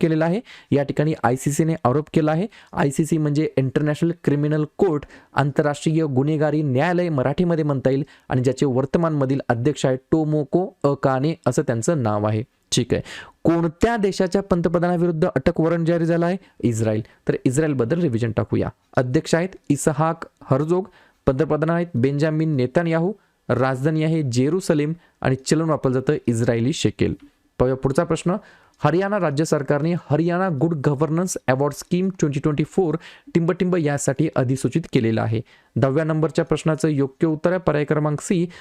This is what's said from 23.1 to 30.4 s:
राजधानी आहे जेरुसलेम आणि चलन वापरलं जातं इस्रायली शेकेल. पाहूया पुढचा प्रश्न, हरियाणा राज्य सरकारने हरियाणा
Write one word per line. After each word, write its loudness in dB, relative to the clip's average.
राजधानी 0
आहे 0
जेरुसलेम 0
आणि 0
चलन 0
वापरलं 0
जातं 0
इस्रायली 0
शेकेल. 0
पाहूया 2
पुढचा 0
प्रश्न, -2
हरियाणा 2
राज्य 0
सरकारने 0
हरियाणा 0